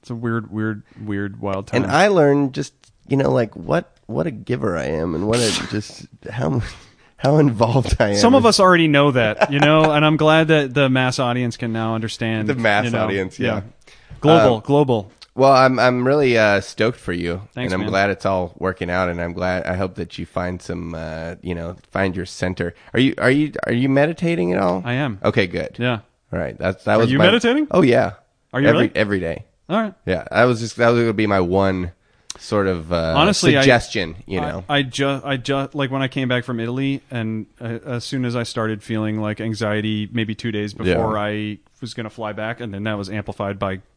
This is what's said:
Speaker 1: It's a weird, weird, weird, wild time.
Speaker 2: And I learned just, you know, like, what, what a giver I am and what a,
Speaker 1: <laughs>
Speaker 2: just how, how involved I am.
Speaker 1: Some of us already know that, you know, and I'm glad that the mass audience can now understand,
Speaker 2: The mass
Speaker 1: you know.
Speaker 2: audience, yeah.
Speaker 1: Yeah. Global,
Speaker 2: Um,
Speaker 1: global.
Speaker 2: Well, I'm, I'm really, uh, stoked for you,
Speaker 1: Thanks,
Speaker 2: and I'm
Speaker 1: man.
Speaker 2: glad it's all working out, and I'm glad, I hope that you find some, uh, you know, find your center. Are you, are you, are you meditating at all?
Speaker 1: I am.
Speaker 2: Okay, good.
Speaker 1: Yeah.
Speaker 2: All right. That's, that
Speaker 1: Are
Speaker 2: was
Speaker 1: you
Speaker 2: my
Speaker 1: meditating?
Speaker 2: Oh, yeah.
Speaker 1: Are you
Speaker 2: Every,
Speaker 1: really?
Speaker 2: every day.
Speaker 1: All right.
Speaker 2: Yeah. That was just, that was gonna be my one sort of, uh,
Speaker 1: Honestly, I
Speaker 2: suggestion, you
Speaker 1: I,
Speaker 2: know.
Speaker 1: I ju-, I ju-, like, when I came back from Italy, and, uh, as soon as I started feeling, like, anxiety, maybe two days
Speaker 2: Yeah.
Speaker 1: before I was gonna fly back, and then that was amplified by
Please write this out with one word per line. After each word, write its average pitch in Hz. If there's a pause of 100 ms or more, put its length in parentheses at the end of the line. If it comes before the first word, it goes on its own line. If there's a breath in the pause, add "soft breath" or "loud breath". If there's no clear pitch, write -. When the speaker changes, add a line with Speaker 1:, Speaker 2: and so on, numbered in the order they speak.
Speaker 1:
It's -
a 123
weird, 113
weird, 107 (180)
weird, 101
wild 98
time. 123
Speaker 2:
And -
I 170
learned 143
just, 147 (340)
you 135
know, 139
like, 120
what, - (120)
what 143
a 156
giver 107
I 67
am 80
and 90
what 117
a, 110
Speaker 1:
<laughs> -
Speaker 2:
just - (220)
how, 127 (560 loud breath)
how 143
involved 117
I 107
am. 101
Speaker 1:
Some 233
of 240
us 214
already 180
know 143
that, 117
you 139
know, 156
and 147
I'm 156
glad 156
that 143
the 139
mass 127
audience 123
can 117
now 113
understand, 110
Speaker 2:
The 139
mass 107
Speaker 1:
you 117
know. 113
Speaker 2:
audience, 95
yeah. 110
Speaker 1:
Yeah. 101 (580 loud breath)
Global, 151
Speaker 2:
Um, 107
Speaker 1:
global. 131 (240)
Speaker 2:
Well, 135
I'm, 131
I'm 123
really, 135
uh, 104
stoked -
for -
you, 87 (120)
Speaker 1:
Thanks, 123
Speaker 2:
and -
I'm 92
Speaker 1:
man. 101
Speaker 2:
glad 98
it's 92
all 92
working 92
out, 90
and 87
I'm 87
glad, 90
I 90
hope 92
that 87
you 87
find 90
some, 85
uh, 80
you 87
know, 85 (160)
find 95
your 92
center. 90 (180 soft breath)
Are -
you, 131
are 123
you, 147 (140)
are -
you 127
meditating 170
at 185
all? 180
Speaker 1:
I 120
am. 127
Speaker 2:
Okay, 101
good. 85
Speaker 1:
Yeah. 120 (300)
Speaker 2:
All -
right. 69
That's, -
that 104
Speaker 1:
Are -
Speaker 2:
was 117
Speaker 1:
you 135
Speaker 2:
my 165
Speaker 1:
meditating? 240
Speaker 2:
Oh, 185
yeah. 117 (420)
Speaker 1:
Are 123
you 143
Speaker 2:
Every, 165
Speaker 1:
really? -
Speaker 2:
every 101
day. 82 (240)
Speaker 1:
All 202
right. 208 (120)
Speaker 2:
Yeah. -
That 107
was 123
just, 113
that 117
was 120
gonna 117
be 107
my 98
one 92 (440)
sort 101
of, 85
uh, 82
Speaker 1:
Honestly, 165
I 135
Speaker 2:
suggestion, 113 (120)
you 95
Speaker 1:
I, 76
Speaker 2:
know. 90
Speaker 1:
I 143
ju-, 139
I 139
ju-, 135
like, 139
when 135
I 127
came 131
back 120
from 120
Italy, 135
and, 110 (120)
uh, 117
as 120
soon 131
as 120
I 120
started 110
feeling, 107
like, 107
anxiety, 107
maybe 110
two 117
days 104
Speaker 2:
Yeah. 113 (120)
Speaker 1:
before 107
I 104 (240)
was 117
gonna 113
fly 107
back, 110
and 110
then 101
that 107
was 98
amplified 101
by 95 (140)